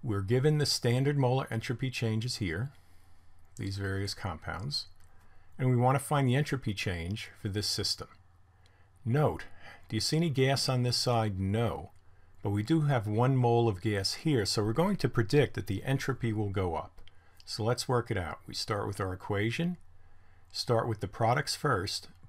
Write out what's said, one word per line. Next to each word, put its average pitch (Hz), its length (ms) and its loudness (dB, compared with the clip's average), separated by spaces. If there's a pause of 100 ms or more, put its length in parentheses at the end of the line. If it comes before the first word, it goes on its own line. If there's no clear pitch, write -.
We're 104 180 0
given 127 380 4
the 143 80 2
standard 135 500 2
molar 131 340 2
entropy 117 380 -2
changes 113 480 -2
here, 98 360 -2 (840)
these 98 220 -6
various 98 340 -4
compounds, 92 760 -6 (720)
and 127 120 2
we 127 60 4
wanna 127 220 4
find 139 300 2
the 120 60 4
entropy 131 400 0
change 92 560 -4 (100)
for 110 80 -4
this 101 180 -2
system. - 420 -4 (960)
Note, 120 420 2 (440)
do 110 80 -2
you 107 40 2
see - 180 0
any 170 100 2
gas 135 400 2
on 127 140 2
this 123 160 2
side? 110 420 2
No. 104 480 0 (540)
But 104 80 -2
we 104 120 2
do 160 200 4
have 135 240 2
one 117 280 4
mole 117 320 6
of 104 140 0
gas 101 340 0
here, 135 300 2
so - 180 0
we're 110 120 0
going 190 220 2
to - 120 2
predict 127 460 4
that - 140 -6
the 98 160 -2
entropy 131 500 0
will 104 160 -2
go 95 240 0
up. - 260 -8 (460)
So - 180 -4
let's 120 240 0
work 120 220 0
it 104 80 0
out. 82 280 -6
We - 60 -12
start 107 340 -4
with 101 140 -4
our 92 140 -2
equation, 117 640 -2 (720)
start 117 340 2
with 113 140 -2
the 95 80 -6
products 117 460 0
first. 104 540 -2 (200)